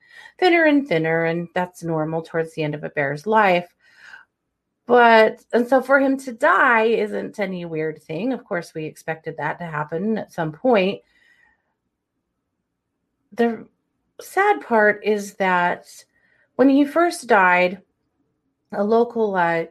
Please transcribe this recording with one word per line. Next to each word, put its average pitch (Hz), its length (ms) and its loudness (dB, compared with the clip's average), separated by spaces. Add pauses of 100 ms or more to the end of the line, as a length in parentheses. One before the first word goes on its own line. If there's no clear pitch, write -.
(380)
thinner 339 280 2
and 294 220 2
thinner, 165 380 0
and 170 300 -4
that's 180 260 -6
normal 165 400 -4
towards 165 320 -8
the 160 80 -8
end 151 140 -4
of 151 80 -12
a - 60 -12
bear's 147 360 -6
life. 202 480 0 (1120)
But, 233 640 6
and 240 160 0
so 262 140 2
for 269 180 2
him 269 200 0
to 269 120 -14
die 269 520 2
isn't 208 560 -4
any 185 260 -6
weird 160 380 -8
thing. 190 300 -6
Of 220 120 -10
course, 175 300 -8
we 156 100 -8
expected 156 520 -12
that 147 200 -6
to 175 80 -14
happen 165 540 -6
at - 120 -12
some 156 200 -6
point. 202 500 0 (2250)
The 233 340 -4 (540)
sad 392 400 0
part 208 420 2
is 202 320 -4
that 180 520 -2 (680)
when 262 140 4
he 277 160 4
first 339 400 -2
died, 185 560 2 (880)
a 202 120 -4
local, 226 520 -2
uh, 170 360 -2